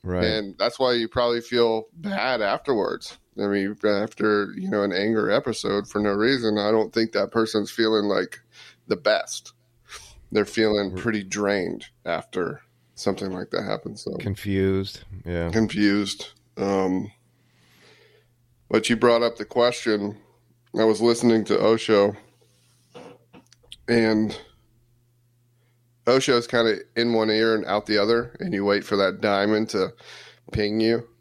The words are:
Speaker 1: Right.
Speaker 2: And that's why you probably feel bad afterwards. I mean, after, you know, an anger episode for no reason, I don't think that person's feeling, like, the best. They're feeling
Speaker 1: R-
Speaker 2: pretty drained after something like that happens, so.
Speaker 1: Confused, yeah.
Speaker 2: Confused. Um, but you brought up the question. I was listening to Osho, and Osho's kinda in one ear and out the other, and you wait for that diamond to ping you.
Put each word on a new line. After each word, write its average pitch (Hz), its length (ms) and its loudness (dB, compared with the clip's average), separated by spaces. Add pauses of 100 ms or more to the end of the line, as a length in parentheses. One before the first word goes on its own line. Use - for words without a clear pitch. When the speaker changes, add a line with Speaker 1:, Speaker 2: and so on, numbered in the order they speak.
Speaker 1:
Right. 90 220 0
Speaker 2:
And 107 320 -2
that's 120 220 -2
why 127 140 4
you 117 140 0
probably 120 340 0
feel 113 520 2
bad 131 480 -2
afterwards. - 760 -2 (200)
I 104 100 -2
mean, 101 280 -2 (100)
after, 104 720 0
you 190 120 -6
know, 101 140 0
an 101 100 0
anger 107 360 0
episode 104 580 -2
for 104 120 -4
no 104 120 2
reason, 110 460 0
I 104 140 0
don't 110 220 0
think 113 180 0
that 104 200 -2
person's 110 400 0
feeling, 110 340 2
like, 98 340 -2 (480)
the 104 100 0
best. - 560 -2 (760)
They're 104 140 2
feeling 104 460 0
Speaker 1:
R- 92 60 -8
Speaker 2:
pretty 107 260 -4
drained 98 640 -4 (200)
after 82 560 -6 (340)
something 95 360 -4
like 90 200 -10
that - 120 -2
happens, 104 400 -8
so. - 140 -8
Speaker 1:
Confused, 95 880 -4 (200)
yeah. 85 240 -4
Speaker 2:
Confused. 104 840 0 (260)
Um, 95 540 -2 (1600)
but 110 200 2
you 117 80 4
brought 117 260 4
up 113 140 -2
the 107 80 -8
question. 110 720 0 (600)
I 110 60 2
was 110 180 4
listening 117 440 4
to 104 140 0
Osho, 104 560 4 (1700)
and 110 500 2 (1700)
Osho's 123 400 2
kinda 113 340 2 (160)
in 117 180 0
one 110 160 2
ear 110 260 2
and 107 100 -4
out 104 200 -2
the 104 120 0
other, 117 420 0
and 190 140 -6
you 101 120 -2
wait 101 180 2
for 104 140 -2
that 95 240 0
diamond 107 480 0
to 92 240 -2 (580)
ping 107 280 -2
you. 117 280 0 (140)